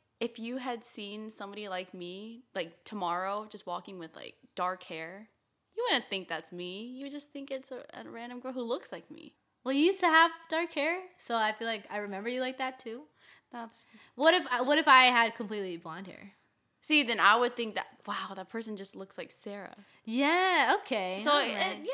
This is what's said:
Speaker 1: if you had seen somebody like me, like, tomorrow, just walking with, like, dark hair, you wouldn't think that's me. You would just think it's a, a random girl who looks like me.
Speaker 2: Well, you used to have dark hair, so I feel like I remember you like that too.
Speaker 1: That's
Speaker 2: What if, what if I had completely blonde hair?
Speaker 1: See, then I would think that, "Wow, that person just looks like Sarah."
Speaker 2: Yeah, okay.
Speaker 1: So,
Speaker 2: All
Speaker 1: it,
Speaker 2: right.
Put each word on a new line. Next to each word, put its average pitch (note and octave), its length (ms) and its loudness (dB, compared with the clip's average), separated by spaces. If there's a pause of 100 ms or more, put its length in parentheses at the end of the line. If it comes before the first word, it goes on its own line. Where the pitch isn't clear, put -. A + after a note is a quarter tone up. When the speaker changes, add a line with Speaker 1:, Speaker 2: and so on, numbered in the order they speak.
(200)
Speaker 1:
if A#3 180 -6
you A#3 200 -8
had B3 260 -8
seen G#3+ 460 -12
somebody G#3 380 -12
like F#3 260 -8
me, G3 480 -12 (120)
like, E3+ 300 -10
tomorrow, G3 680 -4
just - 160 -16
walking F#3 320 -10
with, E3 180 -14
like, - 180 -16 (200)
dark F#3 300 -2
hair, F3 440 -12 (480)
you A4+ 120 -2
wouldn't C4+ 220 0
think F#3+ 180 -6
that's - 240 -8
me. F3+ 320 -8
You B3+ 200 -12
would C#4 80 -12
just C#4+ 200 -14
think C#4 180 -12
it's C4 200 -10
a, B3 140 -12 (100)
a A3+ 140 -14
random A#3+ 320 -12
girl B3+ 120 -8
who B3 100 -6
looks A#3 300 -6
like E3+ 180 -12
me. - 240 -20 (300)
Speaker 2:
Well, C4 100 0
you D4 100 6
used F#4 160 4
to F#4 60 4
have E4 240 8 (180)
dark E4 240 -2
hair, D#4 260 0 (180)
so - 200 -4
I A3 160 2
feel A3+ 160 -8
like G#3+ 220 -4
I G#3 80 -6
remember G3+ 300 -6
you B3+ 120 -2
like C4 180 -4
that C4 200 -6
too. A#3+ 240 -12 (500)
Speaker 1:
That's A#3 340 -14 (280)
Speaker 2:
What D4+ 200 6
if, D4 120 2 (180)
what D4 140 4
if D#4 100 4
I C4 160 12
had A#3 300 6
completely G3 420 -6
blonde E3+ 300 -12
hair? - 260 -18 (500)
Speaker 1:
See, D4+ 200 4
then A3+ 180 0
I G3 160 8
would A#3+ 200 2
think A3 180 -4
that, - 120 -4 (200)
"Wow, G3 280 -6
that F#3+ 140 -12
person A3 280 -8
just F#3+ 200 -14
looks F#3+ 220 -14
like - 120 -10
Sarah." G3+ 440 -14 (320)
Speaker 2:
Yeah, D4+ 760 4
okay. F#3+ 420 -2
Speaker 1:
So, D4+ 100 4
Speaker 2:
All D4 80 8
Speaker 1:
it, A#3 140 0
Speaker 2:
right. D#4 400 -4